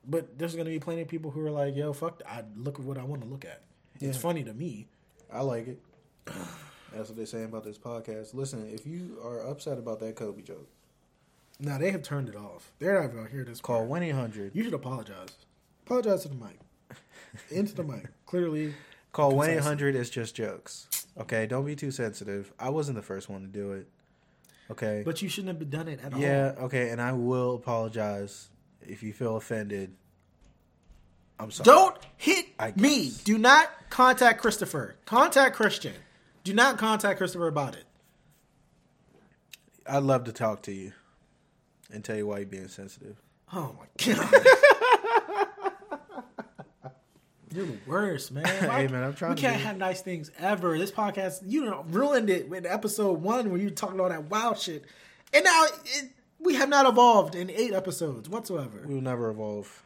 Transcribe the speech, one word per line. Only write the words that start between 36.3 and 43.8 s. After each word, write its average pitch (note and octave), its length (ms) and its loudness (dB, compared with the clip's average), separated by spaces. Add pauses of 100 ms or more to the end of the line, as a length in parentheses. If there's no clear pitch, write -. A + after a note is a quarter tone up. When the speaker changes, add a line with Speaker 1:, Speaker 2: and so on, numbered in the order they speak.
Speaker 1:
Do G3 100 -4
not A#3 260 4
contact G#3+ 400 0
Christopher F3+ 280 -2
about D3 280 -4
it. - 80 -18 (2000)
Speaker 2:
I'd C#3 160 0
love C3+ 220 2
to A#2 80 -10
talk A2 300 -4
to - 100 -12
you G2 200 -12 (960)
and G#2+ 120 -14
tell A2 140 -6
you G#2 100 -4
why G2+ 120 -4
you're G2+ 80 -10
being F#2+ 200 -14
sensitive. G2 540 -20 (320)
Speaker 1:
Oh E3 260 -8
my - 340 -2